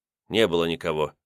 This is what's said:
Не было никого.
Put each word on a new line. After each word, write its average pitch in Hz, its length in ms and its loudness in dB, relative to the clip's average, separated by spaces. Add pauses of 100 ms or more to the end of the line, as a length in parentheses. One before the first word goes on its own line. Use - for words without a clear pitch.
(280)
Не 107 180 4
было 85 200 0
никого. 80 480 -4 (120)